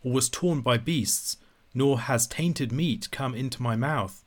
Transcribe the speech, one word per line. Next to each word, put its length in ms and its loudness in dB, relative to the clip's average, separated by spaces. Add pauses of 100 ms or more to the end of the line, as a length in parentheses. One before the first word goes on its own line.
or 100 -2
was 180 2
torn 320 0
by 160 4
beasts, 580 -2 (380)
nor 260 4
has 260 2
tainted 460 -2
meat 380 -2
come 240 -4
into 280 -6
my 140 0
mouth. 500 -2